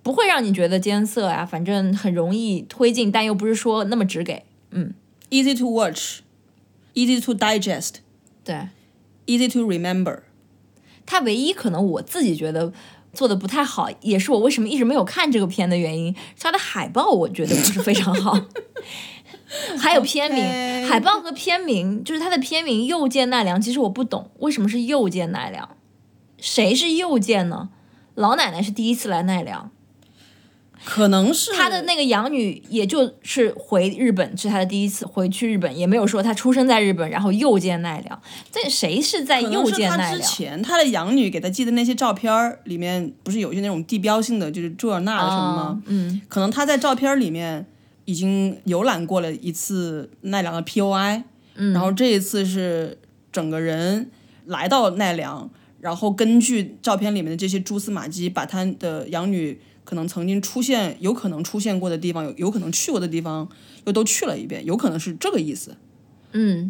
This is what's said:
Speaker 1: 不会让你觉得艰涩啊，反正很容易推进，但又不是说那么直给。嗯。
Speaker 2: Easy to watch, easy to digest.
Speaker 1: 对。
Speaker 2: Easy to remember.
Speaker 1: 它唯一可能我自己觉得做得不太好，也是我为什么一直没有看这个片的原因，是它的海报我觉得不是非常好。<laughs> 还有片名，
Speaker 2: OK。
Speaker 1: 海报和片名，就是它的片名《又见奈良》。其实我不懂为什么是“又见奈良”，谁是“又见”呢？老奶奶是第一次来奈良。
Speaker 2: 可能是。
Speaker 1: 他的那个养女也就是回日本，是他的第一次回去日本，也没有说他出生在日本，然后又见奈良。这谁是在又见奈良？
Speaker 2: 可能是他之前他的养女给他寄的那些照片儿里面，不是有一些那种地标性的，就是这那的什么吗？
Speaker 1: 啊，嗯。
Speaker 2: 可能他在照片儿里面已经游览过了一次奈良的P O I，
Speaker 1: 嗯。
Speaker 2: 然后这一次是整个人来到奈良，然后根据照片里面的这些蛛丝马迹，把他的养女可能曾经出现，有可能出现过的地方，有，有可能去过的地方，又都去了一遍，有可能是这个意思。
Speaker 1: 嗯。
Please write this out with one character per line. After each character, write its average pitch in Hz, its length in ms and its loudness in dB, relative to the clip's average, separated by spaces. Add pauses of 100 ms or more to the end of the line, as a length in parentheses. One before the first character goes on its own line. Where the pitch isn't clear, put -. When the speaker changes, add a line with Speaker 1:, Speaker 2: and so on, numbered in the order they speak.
Speaker 1:
不 254 120 -2
会 427 120 4
让 339 160 4
你 208 120 2
觉 180 160 2
得 185 100 2
艰 202 260 2
涩 208 220 -2
啊， 170 180 -2
反 175 200 -4
正 190 280 2
很 202 200 0
容 170 200 2
易 214 280 0
推 240 320 2
进， 220 180 2
但 220 140 2
又 214 100 0
不 202 100 -2
是 220 80 2
说 220 320 0
那 226 120 0
么 208 80 2
直 175 180 -4
给。 170 200 -8 (280)
嗯。 - 220 -4 (360)
Speaker 2:
Easy 269 280 4
to 247 120 0
watch, 208 520 -2 (720)
easy 247 280 4
to 247 120 -2
digest. 208 640 0 (480)
Speaker 1:
对。 156 240 -8 (580)
Speaker 2:
Easy 240 260 2
to 240 100 2
remember. 185 580 0 (880)
Speaker 1:
它 370 140 2
唯 220 140 2
一 277 160 0
可 240 200 -2
能 175 120 0
我 185 200 0
自 349 200 -2
己 180 120 4
觉 156 160 -4
得 165 200 -2 (400)
做 262 160 0
得 208 80 2
不 190 120 -4
太 285 160 0
好， 196 260 -2 (120)
也 196 180 2
是 233 120 0
我 220 80 4
为 247 120 6
什 233 100 0
么 214 80 0
一 294 80 -2
直 254 80 4
没 247 80 2
有 294 100 2
看 330 280 0
这 226 80 4
个 190 80 2
片 180 200 0
的 180 80 2
原 160 220 0
因， 165 160 -4
是 - 280 -14
它 330 100 0
的 370 80 2
海 - 280 -6
报 330 220 2
我 185 180 4
觉 185 180 -4
得 - 100 2
不 147 80 2
是 190 180 2
非 202 100 0
常 185 220 2
好。 - 260 2 (640)
<laughs> - 760 -12
还 311 160 4
有 277 60 6
片 285 300 -2
名， 262 120 2
Speaker 2:
OK。 247 420 -2
Speaker 1:
海 - 140 4
报 392 200 4
和 330 120 -10
片 359 280 -2
名， 214 440 -2
就 320 100 -6
是 311 60 -2
它 330 100 -4
的 349 80 2
片 320 260 -2
名 240 220 0
《又 311 220 0
见 254 240 2
奈 247 120 2
良》。 180 160 2
其 220 140 0
实 277 60 0
我 220 100 2
不 240 140 -2
懂 - 340 -6
为 294 140 0
什 233 100 -2
么 202 80 2
是 240 140 -2
“又 247 260 2
见 170 220 -2
奈 - 180 -6
良”， - 280 -14 (600)
谁 214 380 2
是 330 160 2
“又 330 260 2
见” 196 320 2
呢？ 185 200 -8 (440)
老 214 220 4
奶 277 160 2
奶 165 100 -6
是 202 80 -2
第 220 180 -2
一 240 60 2
次 233 160 -4
来 175 140 0
奈 185 180 0
良。 95 300 -10 (1120)
Speaker 2:
可 214 240 4
能 196 260 6
是。 427 200 0
Speaker 1:
他 370 140 4
的 370 160 -2
那 349 120 0
个 302 80 0
养 240 280 2
女 226 380 -2
也 214 160 0
就 254 380 2
是 233 340 2
回 190 320 2
日 240 220 2
本， 185 260 0
是 208 100 -4
他 202 120 0
的 185 60 2
第 196 180 0
一 202 60 0
次 - 140 -6
回 185 260 -2
去 226 220 -2
日 208 60 0
本， 160 180 -2
也 175 120 0
没 196 80 6
有 220 100 4
说 220 160 2
他 220 100 2
出 254 220 2
生 254 140 4
在 226 120 6
日 196 140 2
本， 165 160 -2
然 160 100 -4
后 196 120 2
又 220 260 4
见 175 240 0
奈 165 200 -6
良。 - 200 -14 (300)
这 440 180 -4
谁 196 320 0
是 311 220 0
在 262 180 2
又 240 300 2
见 202 180 2
奈 175 80 2
良？ - 0 -
Speaker 2:
可 - 0 -
能 175 140 0
是 - 0 -
他 - 40 -2
之 147 60 -4
前 151 400 -4
他 349 160 0
的 320 120 6
养 202 280 2
女 254 100 4
给 170 120 -4
他 185 100 -4
寄 233 160 -2
的 233 60 0
那 240 120 2
些 240 120 2
照 240 180 0
片 214 180 -2
儿 233 340 0
里 175 120 -6
面， 175 340 -4 (120)
不 190 80 -6
是 220 80 0
有 170 120 -4
一 165 40 -6
些 196 60 -2
那 202 60 -2
种 165 180 -4
地 226 120 -2
标 214 240 2
性 226 160 0
的， 160 140 -2
就 175 100 -6
是 170 100 -4
这 190 280 -2
那 196 240 0
的 190 60 2
什 190 60 0
么 180 200 0
吗？ 170 60 -2
Speaker 1:
啊， 190 260 -6
嗯。 190 400 -2
Speaker 2:
可 - 120 -4
能 196 120 2
他 285 120 0
在 285 140 4
照 277 160 2
片 262 160 2
儿 277 60 2
里 226 160 2
面 165 340 -6 (380)
已 185 100 -4
经 190 420 0 (100)
游 180 180 0
览 175 240 0
过 185 140 0
了 160 120 -4
一 170 180 -6
次 165 600 -6 (100)
奈 190 220 -2
良 170 100 -4
的 170 80 -4
P 202 200 -2
O 196 100 2
I， 202 320 0 (320)
Speaker 1:
嗯。 196 180 0
Speaker 2:
然 175 80 4
后 190 100 2
这 233 220 4
一 196 60 4
次 196 260 -2
是 180 540 -4 (320)
整 160 180 -2
个 160 100 -2
人 170 520 -2 (340)
来 170 240 -4
到 233 220 4
奈 185 220 0
良， 143 360 -8 (300)
然 175 160 -6
后 202 160 0
根 226 280 6
据 226 440 0
照 214 120 2
片 202 200 -2
里 185 80 -2
面 160 80 -4
的 165 60 -4
这 190 100 -4
些 190 120 -2
蛛 202 200 -4
丝 196 100 -6
马 156 180 -6
迹， 175 220 -4
把 175 160 -4
他 185 180 -4
的 160 460 -4
养 175 220 -2
女 160 280 -2 (240)
可 - 120 -8
能 165 120 -4
曾 175 200 -4
经 196 140 0
出 247 220 -4
现， 233 360 0
有 185 140 0
可 220 160 -4
能 160 140 -4
出 208 160 -6
现 196 200 -2
过 180 80 -2
的 165 80 -2
地 175 160 -4
方， 165 120 -6
有， 139 140 -8
有 175 120 -2
可 214 80 -2
能 170 140 -4
去 - 180 -2
过 240 100 0
的 180 80 -4
地 165 140 -4
方， 156 260 -6 (380)
又 208 80 -2
都 220 100 2
去 220 220 0
了 220 100 -4
一 - 120 -10
遍， - 180 -10
有 170 100 -2
可 240 140 0
能 165 100 -2
是 170 140 -6
这 359 180 -4
个 214 80 0
意 151 140 -4
思。 - 220 -12 (560)
Speaker 1:
嗯。 196 380 0